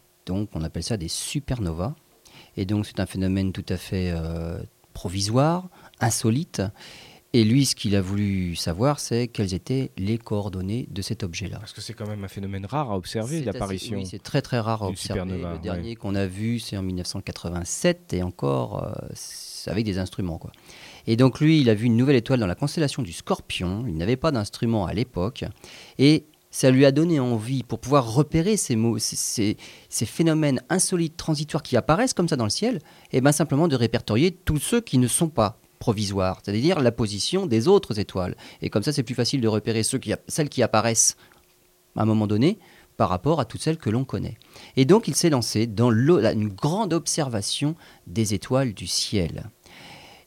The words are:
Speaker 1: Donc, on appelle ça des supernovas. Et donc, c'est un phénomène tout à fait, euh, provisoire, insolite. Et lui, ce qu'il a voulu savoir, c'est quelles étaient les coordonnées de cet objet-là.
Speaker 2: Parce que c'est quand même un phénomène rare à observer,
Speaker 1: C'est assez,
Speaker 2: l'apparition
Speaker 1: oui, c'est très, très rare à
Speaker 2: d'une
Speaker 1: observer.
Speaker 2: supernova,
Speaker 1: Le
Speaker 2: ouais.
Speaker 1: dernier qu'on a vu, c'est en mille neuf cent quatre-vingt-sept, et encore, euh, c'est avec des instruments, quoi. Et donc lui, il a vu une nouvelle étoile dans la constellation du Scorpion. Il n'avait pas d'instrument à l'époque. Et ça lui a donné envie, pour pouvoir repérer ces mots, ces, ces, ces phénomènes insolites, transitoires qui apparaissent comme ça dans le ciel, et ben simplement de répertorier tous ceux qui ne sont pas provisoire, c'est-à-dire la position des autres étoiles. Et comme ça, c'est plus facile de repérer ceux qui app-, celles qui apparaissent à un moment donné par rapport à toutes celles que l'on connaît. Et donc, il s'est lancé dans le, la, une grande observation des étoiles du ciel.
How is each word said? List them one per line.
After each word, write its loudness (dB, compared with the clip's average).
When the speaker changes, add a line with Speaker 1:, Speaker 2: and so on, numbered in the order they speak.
Speaker 1:
Donc, -4
on -4
appelle -6
ça -2
des -4
supernovas. -4
Et -2
donc, 0
c'est -6
un -2
phénomène 0
tout -8
à -2
fait, -2
euh, -6
provisoire, 0
insolite. 0
Et 6
lui, 4
ce -2
qu'il 0
a 4
voulu 0
savoir, -2
c'est -2
quelles -4
étaient -4
les 0
coordonnées -4
de -8
cet -6
objet-là. -8
Speaker 2:
Parce -16
que -16
c'est -12
quand -10
même -8
un -8
phénomène -8
rare -4
à -2
observer, -4
Speaker 1:
C'est -4
assez, -6
Speaker 2:
l'apparition -6
Speaker 1:
oui, -6
c'est -14
très, -2
très -2
rare -2
à -2
Speaker 2:
d'une -2
Speaker 1:
observer. -4
Speaker 2:
supernova, -6
Speaker 1:
Le -6
Speaker 2:
ouais. -12
Speaker 1:
dernier -6
qu'on -6
a 0
vu, -2
c'est -8
en -4
mille -2
neuf -4
cent -6
quatre-vingt-sept, -4
et 0
encore, -4
euh, -8
c'est -14
avec 0
des -2
instruments, -6
quoi. -14
Et 2
donc 4
lui, 6
il 6
a 6
vu 0
une 4
nouvelle 6
étoile 2
dans 2
la 0
constellation -2
du -8
Scorpion. -4
Il -4
n'avait 0
pas 0
d'instrument 0
à -4
l'époque. -4
Et 6
ça 4
lui 8
a 8
donné 4
envie, 0
pour -6
pouvoir 2
repérer 2
ces -2
mots, 2
ces, -4
ces, 0
ces -4
phénomènes 2
insolites, 0
transitoires -2
qui 0
apparaissent 2
comme 2
ça 0
dans 0
le 0
ciel, -2
et 2
ben 6
simplement 2
de 2
répertorier 2
tous -2
ceux 0
qui 0
ne 6
sont 0
pas 2
provisoire, 0
c'est-à-dire 2
la 4
position -2
des 2
autres 4
étoiles. -4
Et -4
comme 0
ça, 0
c'est 0
plus -8
facile 0
de 2
repérer 0
ceux -2
qui -4
app-, -4
celles -2
qui -2
apparaissent 2
à 2
un 4
moment 4
donné 2
par 4
rapport 0
à 0
toutes -10
celles -2
que -4
l'on 0
connaît. -6
Et 6
donc, 6
il -2
s'est 2
lancé 2
dans 2
le, 6
la, 4
une 0
grande -2
observation -2
des 0
étoiles 0
du -10
ciel. -2